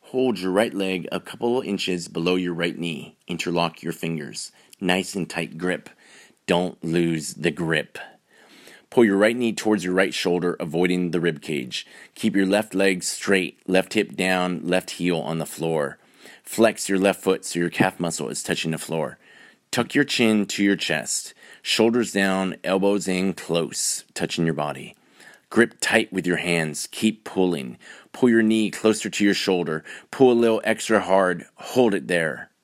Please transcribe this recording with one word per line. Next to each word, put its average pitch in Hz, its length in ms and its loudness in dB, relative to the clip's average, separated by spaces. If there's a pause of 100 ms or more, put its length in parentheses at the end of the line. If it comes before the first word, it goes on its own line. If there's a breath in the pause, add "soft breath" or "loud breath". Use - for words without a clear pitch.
Hold 127 380 0
your 92 120 -2
right 101 220 2
leg 95 380 -4
a 92 80 -4
couple 120 420 -2
inches 90 460 -4
below 85 280 0
your 90 180 -2
right 85 240 -4
knee. 82 400 -8 (100)
Interlock 85 560 -2
your 82 100 -6
fingers. 78 580 -8 (280 soft breath)
Nice 95 360 0
and 87 140 -4
tight 82 280 -6
grip. 87 320 -4 (580 loud breath)
Don't 90 360 0
lose 82 520 0
the 78 160 -2
grip. 80 480 -2 (920 loud breath)
Pull 120 160 6
your 98 120 4
right 107 180 4
knee 120 180 0
towards 107 300 0
your 90 100 -2
right 90 200 2
shoulder, 87 460 0
avoiding 90 520 0
the 87 80 0
rib 80 220 -2
cage. 65 440 -6 (300 loud breath)
Keep 101 200 -2
your 98 100 4
left 101 280 2
leg 95 300 2
straight, - 640 -2
left 92 260 2
hip 107 220 0
down, 92 480 0
left 90 280 0
heel 87 280 0
on 80 180 -4
the 80 80 -4
floor. 78 540 -4 (420 loud breath)
Flex - 460 0
your 98 100 0
left 95 240 2
foot - 240 0
so - 140 -4
your 85 100 0
calf 92 300 0
muscle 82 300 -4
is - 120 -8
touching 80 300 -4
the 80 60 -4
floor. 80 420 -6 (500 loud breath)
Tuck - 240 -4
your 143 120 4
chin 107 420 2
to - 160 -2
your 101 140 4
chest. - 560 -4 (280 loud breath)
Shoulders 117 520 2
down, 95 500 0
elbows 98 440 2
in 92 260 0
close, - 800 -4
touching 85 320 -2
your 82 80 2
body. 71 420 -6 (540 loud breath)
Grip 113 300 4
tight 110 320 0
with 90 140 -4
your 87 120 2
hands. 82 540 -2
Keep 110 320 -2
pulling. 80 540 -2 (340 loud breath)
Pull - 180 4
your 113 120 6
knee 110 300 2
closer 107 380 0
to 104 140 -2
your 101 100 4
shoulder. 87 500 0 (280 loud breath)
Pull 127 200 6
a - 20 6
little 117 300 4
extra 110 380 2
hard. 90 440 2 (100)
Hold 120 380 2
it 87 140 -4
there. 82 420 -2 (140)